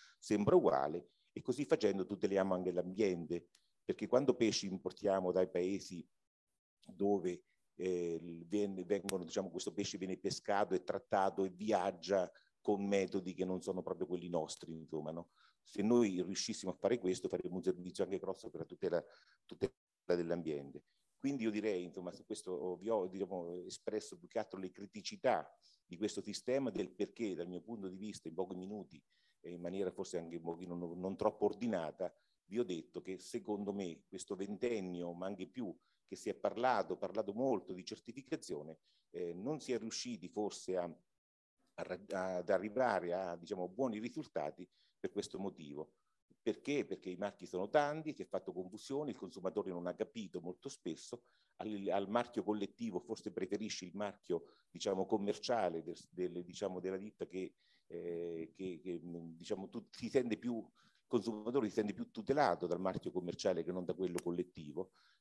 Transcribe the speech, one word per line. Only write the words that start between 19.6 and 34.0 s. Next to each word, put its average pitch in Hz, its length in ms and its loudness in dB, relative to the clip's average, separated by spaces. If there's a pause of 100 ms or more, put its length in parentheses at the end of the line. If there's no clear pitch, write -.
dell'ambiente. 80 760 0 (340)
Quindi 135 240 0
io 110 80 4
direi, 104 320 2
insomma, 87 280 -6
su - 140 -14
questo 90 520 -4
vi 98 120 -6
ho, 107 160 4
diciamo, 92 460 -4 (160)
espresso - 500 -6
più 87 100 -20
che 117 120 -2
altro 95 200 -6
le 92 120 -6
criticità 98 760 0 (380)
di 87 120 -12
questo 101 240 0
sistema, 123 500 0
del 95 180 -2
perché, 98 460 -2
dal 87 120 -4
mio 90 140 -6
punto 104 260 -8
di 92 80 -8
vista, 98 320 -8
in 80 60 -10
pochi 92 220 -4
minuti 92 440 -8 (400)
e 85 120 -12
in 87 100 -10
maniera 92 300 0
forse 92 260 -4
anche 85 200 -6
un 82 40 -8
pochino 85 320 -6
non, 87 260 -6
non 95 160 -2
troppo 104 300 2
ordinata, 92 680 0 (340)
vi 98 120 -4
ho 120 60 4
detto 87 380 -4
che 92 180 -6
secondo 101 520 -4
me 95 360 -4